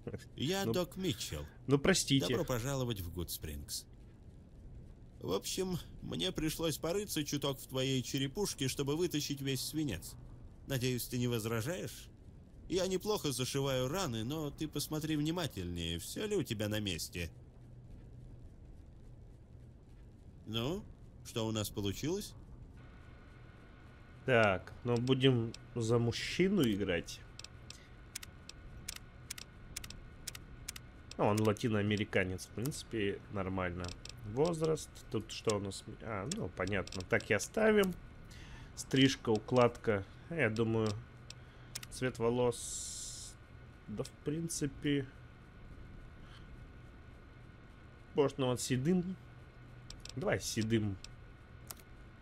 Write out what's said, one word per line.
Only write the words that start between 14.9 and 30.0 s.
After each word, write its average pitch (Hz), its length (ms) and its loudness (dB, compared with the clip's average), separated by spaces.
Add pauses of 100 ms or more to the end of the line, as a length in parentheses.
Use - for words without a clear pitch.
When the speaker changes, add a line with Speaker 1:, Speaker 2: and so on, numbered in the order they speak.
Speaker 1:
внимательнее, 90 840 0
все - 260 -4
ли 208 120 2
у 151 60 2
тебя 107 260 0
на 107 100 2
месте. 87 500 -2 (3250)
Ну, 123 400 0 (400)
что 113 200 0
у 110 60 2
нас 107 180 2
получилось? 131 640 0 (1900)
Speaker 2:
Так, 110 480 8 (100)
ну 120 140 4
будем 127 560 6 (220)
за 117 240 4
мужчину 175 640 4
играть. 95 580 2 (4000)